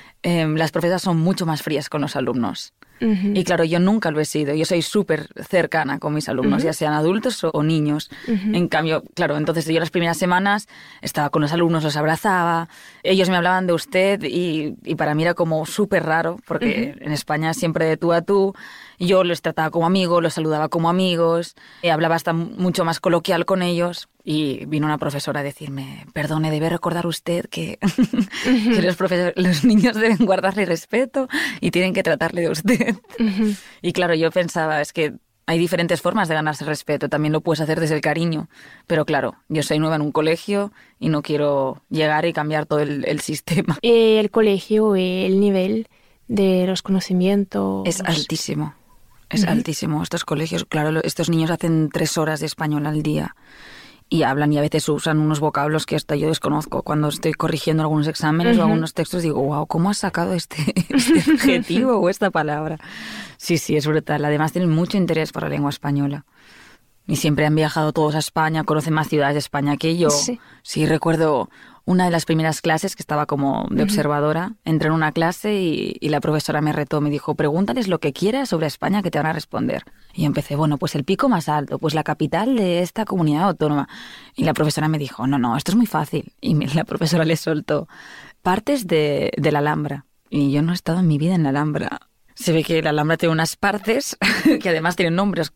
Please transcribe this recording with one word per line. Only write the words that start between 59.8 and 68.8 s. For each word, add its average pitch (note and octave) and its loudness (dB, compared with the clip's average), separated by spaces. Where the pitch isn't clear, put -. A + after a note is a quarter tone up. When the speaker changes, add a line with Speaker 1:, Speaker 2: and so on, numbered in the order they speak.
Speaker 1:
has G#3 0
sacado F#3 -2
este, - -6
<laughs> - 0
este C#4 4
Speaker 2:
<laughs> - 4
Speaker 1:
adjetivo A#3+ 2
o F3 4
esta G3 0
palabra?". D#3 -2
Sí, - 0
sí, - -2
es D3 0
brutal. D3+ 0
Además D3+ 0
tienen F3 0
mucho E3 2
interés D#3+ 0
por - -6
la D#3 -4
lengua C#3+ -2
española. C#3+ -2
Y - -2
siempre D3+ 2
han D3+ 2
viajado D#3 2
todos D3+ 2
a D#3+ 0
España, D#3 0
conocen D#3 0